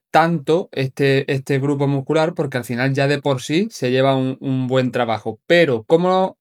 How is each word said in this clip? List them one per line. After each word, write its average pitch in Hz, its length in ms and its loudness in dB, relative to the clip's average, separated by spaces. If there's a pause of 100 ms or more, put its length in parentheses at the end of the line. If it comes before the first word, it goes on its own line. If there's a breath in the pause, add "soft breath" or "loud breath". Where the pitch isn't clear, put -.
(120)
tanto 160 600 2
este, 135 580 0
este 139 300 -2
grupo 139 280 0
muscular 151 480 -2
porque 143 220 -6
al 117 60 -4
final 127 300 -2
ya 139 160 0
de 143 120 -2
por 131 200 -2
sí 175 280 -2
se 127 220 -4
lleva 135 240 2
un, 131 240 -2
un 131 280 -4
buen 127 260 0
trabajo. 113 520 -4
Pero, 143 380 4
¿cómo, 185 580 2